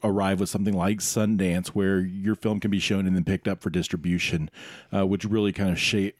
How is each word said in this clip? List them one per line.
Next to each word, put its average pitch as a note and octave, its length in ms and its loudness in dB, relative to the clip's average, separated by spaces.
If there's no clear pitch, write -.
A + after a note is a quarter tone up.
arrive G2 380 2
with F#2+ 80 -2
something G2+ 240 -2
like G2 280 0
Sundance, G2 680 0
where G2 320 0
your F#2+ 340 -2
film G#2+ 260 -2
can G#2 100 0
be G2 80 2
shown G2 280 0
and F#2 80 2
then F2+ 100 2
picked F2+ 220 0
up G2 140 -2
for - 80 -2
distribution, E2+ 800 -2
uh, G2 160 0
which F#2+ 200 0
really G#2 260 2
kind G2 160 0
of E2+ 100 2
sha-, G2+ 420 0